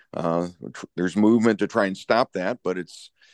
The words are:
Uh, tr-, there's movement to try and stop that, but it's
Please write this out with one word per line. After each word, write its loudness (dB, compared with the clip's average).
Uh, -2
tr-, -14
there's -2
movement 4
to 0
try 0
and -6
stop 0
that, -4
but -2
it's -14